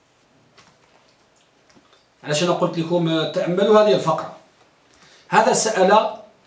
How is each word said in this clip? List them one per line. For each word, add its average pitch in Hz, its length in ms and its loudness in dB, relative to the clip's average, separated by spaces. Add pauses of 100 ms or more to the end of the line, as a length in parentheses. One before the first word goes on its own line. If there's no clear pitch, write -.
(2250)
علشان 165 300 -2
قلت 170 240 -4
لكم، 165 320 -2
آه، 160 220 -2
تأملوا 202 500 2
هذه 202 140 2
الفقرة. - 400 -6 (960)
هذا 220 240 2
سأل، 214 640 2 (320)